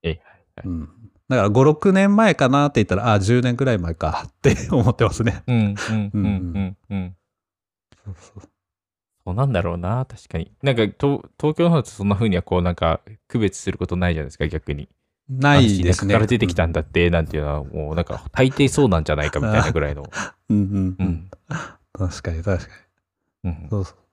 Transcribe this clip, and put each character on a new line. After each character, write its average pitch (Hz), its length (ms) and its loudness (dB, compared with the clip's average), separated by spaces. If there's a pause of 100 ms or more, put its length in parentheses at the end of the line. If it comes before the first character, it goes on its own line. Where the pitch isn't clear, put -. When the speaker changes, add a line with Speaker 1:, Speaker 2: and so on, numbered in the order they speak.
Speaker 1:
え 85 80 -2
え。 82 120 -8
は - 120 -20
い - 40 -20 (160)
は - 80 -18
い。 92 40 -8
Speaker 2:
う - 20 -8
ん。 80 200 -8 (380)
だ 131 80 -2
か 120 80 4
ら、 101 60 2
五、 117 140 6
六 156 280 4
年 196 240 4
前 214 200 4
か 135 140 2
な 143 200 2
っ - 20 -12
て - 80 2
言 104 60 4
っ - 20 -16
た - 80 -2
ら、 110 180 2
あ、 104 60 4
十 117 220 2
年 123 140 0
ぐ 135 100 -2
ら 127 80 2
い 107 40 0
前 85 180 -4
か - 320 -4
っ - 40 -20 (100)
て 135 220 4
<laughs> - 80 -6
思 110 180 4
っ 120 60 2
て - 80 2
ま 104 80 2
す - 120 -4
ね。 110 220 -2
Speaker 1:
う 123 80 0
ん - 40 4
う - 20 4
ん 107 60 4
う - 20 -
ん 101 80 -2 (380)
う 107 60 -2
ん 98 40 0
う 101 40 2
ん。 90 280 -2
Speaker 2:
う 98 40 -4
ん 95 180 -4 (120)
う 101 60 -6
ん。 92 200 -6 (880)
そ 101 60 -12
う 90 60 -12
そ - 200 -20
う。 95 40 -20 (840)
Speaker 1:
そ 87 60 -6
う - 40 -4
な 120 100 0
ん - 60 0
だ 92 100 0
ろ 85 140 -2
う - 20 -6
な、 101 280 -4
確 - 240 -20
か - 80 -6
に。 82 140 -8 (120)
な 139 80 2
ん 123 40 2
か、 113 120 2
と-、 139 420 -4 (100)
東 156 180 -2
京 170 80 2
の 170 40 4
方 170 60 4
だ 131 80 0
と - 60 -10
そ - 160 -10
ん 104 40 2
な 101 60 2
風 110 140 0
に 92 80 0
は 87 40 0
こ 90 180 0
う、 - 20 0
な 90 100 0
ん 85 40 -2
か、 82 260 0 (260)
区 120 120 -4
別 104 180 0
す - 140 -8
る - 60 -6
こ 98 80 -4
と 90 120 -4
な 90 120 0
い 85 40 0
じ 80 60 -4
ゃ 76 40 -6
な - 20 -8
い - 20 -12
で 67 40 -14
す - 60 -20
か、 78 100 -2
逆 76 260 -6
に。 71 140 -10 (420)
Speaker 2:
な 139 280 4
い 104 260 4
で 87 100 2
す 92 140 -4
ね。 98 80 2
Speaker 1:
あ 98 40 4
の 110 60 2
人 104 40 -2
田 123 40 4
舎 - 20 2
か - 0 -
ら 110 40 2
出 - 0 -
て 101 80 0
き 85 80 -4
た 82 100 2
ん 82 60 -2
だ 82 100 -2
っ - 40 -6
て、 85 260 2
な 85 100 2
ん 80 60 -2
て 80 100 -6
い - 40 -2
う - 20 -4
の 73 60 -4
は、 73 140 -4
も 73 280 -8
う 80 40 -6
な 85 60 -2
ん 87 40 -2
か、 - 260 -12
大 131 180 2
抵 135 200 2
そ 143 160 2
う 117 40 4
な 85 100 4
ん 78 40 -2
じ 78 80 -2
ゃ 76 60 2
な 76 80 -2
い 76 40 0
か 76 100 -4
み 71 60 -2
た 107 140 2
い - 20 2
な 76 100 0
ぐ 80 100 0
ら 73 100 -4
い 71 40 -8
の。 71 140 -14
Speaker 2:
<laughs> - 400 -14
う 113 40 2
ん 104 40 4
う 104 40 2
ん - 20 2
う 95 60 -2
ん。 95 300 -2
Speaker 1:
う 92 40 0
ん。 87 260 -4 (640)
Speaker 2:
確 - 300 -6
か 85 80 -6
に 80 100 -6
確 87 240 -2
か - 60 -20 (720)
に。 87 80 -4
Speaker 1:
う - 20 -4 (120)
ん。 76 40 -16
Speaker 2:
そ 104 120 -2
う 92 40 -4
そ - 80 -20
う。 - 20 -20 (180)